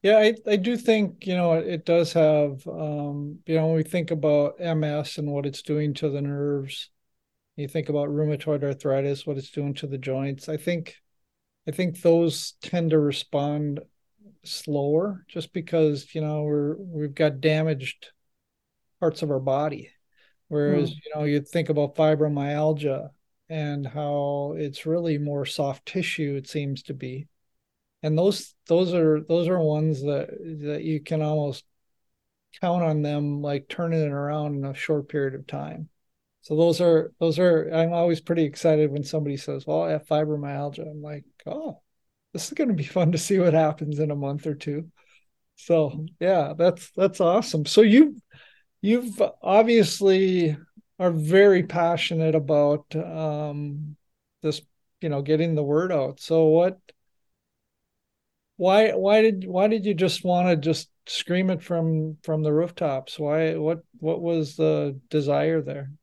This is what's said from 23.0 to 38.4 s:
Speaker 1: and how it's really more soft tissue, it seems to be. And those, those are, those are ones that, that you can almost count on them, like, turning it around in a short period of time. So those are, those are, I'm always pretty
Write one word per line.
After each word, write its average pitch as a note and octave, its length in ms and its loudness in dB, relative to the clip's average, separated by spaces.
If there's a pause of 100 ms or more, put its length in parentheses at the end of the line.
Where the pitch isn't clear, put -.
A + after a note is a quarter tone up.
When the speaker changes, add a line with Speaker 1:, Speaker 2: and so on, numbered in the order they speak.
Speaker 1:
and D3 360 -6
how C#3+ 720 -4
it's D3 300 -8
really D#3+ 320 0
more C#3+ 260 -4
soft C#3 420 -4
tissue, D3+ 500 -4
it C3+ 120 -10
seems C#3 360 -6
to C#3 100 -10
be. C3 320 -12 (800)
And D3+ 120 0
those, G3 380 0 (140)
those F3 260 2
are, D#3 280 4
those E3 260 0
are F#3 100 2
ones D3+ 440 0
that, C#3+ 260 -2 (320)
that D3 240 -6
you D#3 160 -2
can D#3 200 -4
almost D3+ 440 -2 (960)
count F3 240 2
on D#3 180 2
them, D3 400 -2
like, C#3+ 260 -4
turning E3 320 -2
it D3 120 0
around D3 420 -4
in C#3 100 -4
a C#3 80 -6
short C#3+ 360 -4
period C3+ 260 -2
of C#3 140 -14
time. D3+ 400 -10 (540)
So - 120 -6
those E3 260 4
are, E3 380 4
those E3 220 0
are, E3+ 340 4
I'm E3 180 2
always E3+ 280 2
pretty E3 240 0